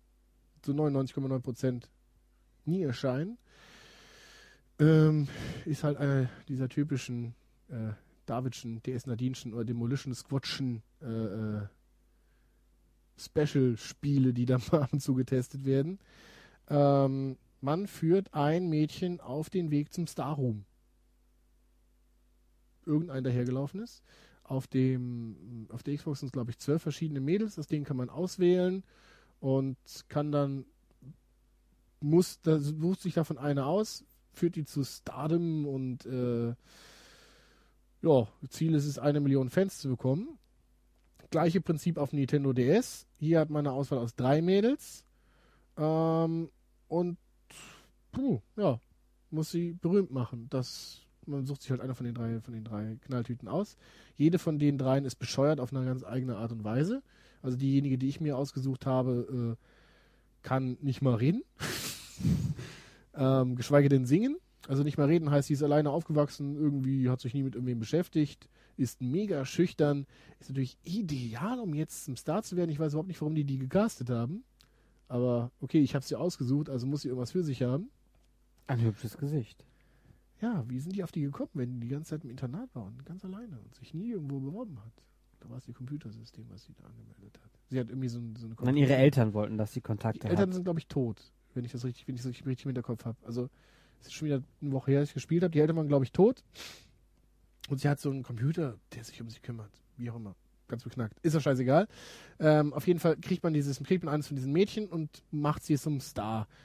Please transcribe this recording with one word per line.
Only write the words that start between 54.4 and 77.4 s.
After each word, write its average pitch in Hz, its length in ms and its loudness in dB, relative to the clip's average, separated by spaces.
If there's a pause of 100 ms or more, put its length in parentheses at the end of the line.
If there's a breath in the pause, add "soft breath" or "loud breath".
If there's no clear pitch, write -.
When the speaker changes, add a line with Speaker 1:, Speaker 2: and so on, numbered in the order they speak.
Speaker 1:
den 147 200 2
dreien 135 280 2
ist 127 100 -6
bescheuert 139 440 0
auf 127 140 -4
eine 131 120 -2
ganz 127 180 -4
eigene 123 340 -4
Art 117 140 -4
und 110 120 -8
Weise. 151 400 0 (400 soft breath)
Also 127 120 -2
diejenige, 139 420 2
die 131 120 0
ich 139 100 -8
mir 147 160 -2
ausgesucht 135 520 -4
habe, 123 720 0
äh, - 40 -20 (800 soft breath)
kann 131 400 -2
nicht 139 220 -2
mal 127 100 4
reden. 143 300 2 (160)
<laughs> - 640 -8 (920 loud breath)
Ähm, 131 400 4
geschweige 143 340 6
denn 131 180 6
singen. 233 300 4 (300)
Also 135 140 0
nicht 147 160 0
mal 147 80 4
reden 160 240 4
heißt, 143 180 4
sie 151 60 2
ist 139 80 0
alleine 147 300 4
aufgewachsen, 147 640 0
irgendwie 135 560 2
hat 127 100 -2
sich 120 140 -6
nie 139 80 0
mit 135 100 -2
irgendwem 123 240 -4
beschäftigt, 143 720 -2 (260 soft breath)
ist - 260 -2
mega 147 440 -2
schüchtern, 147 600 2 (320 soft breath)
ist - 100 -20
natürlich 135 340 -4
ideal, 160 760 -4
um 185 160 -4
jetzt 151 300 -6
zum 131 100 -6
Star 175 260 -2
zu - 140 -8
werden. 175 160 0
Ich 143 80 -4
weiß 156 140 0
überhaupt 160 160 -2
nicht, 165 120 -8
warum 156 140 0
die 151 80 2
die 139 160 -2
gecastet 135 500 0
haben. 123 340 -2 (640 soft breath)
Aber 120 440 0 (100)
okay, 156 180 2
ich 139 140 4
hab 139 100 -2
sie - 120 -6
ausgesucht, 143 560 -2
also 127 160 -4
muss 143 140 -2
sie 139 80 -6
irgendwas 127 240 -6
für 180 100 0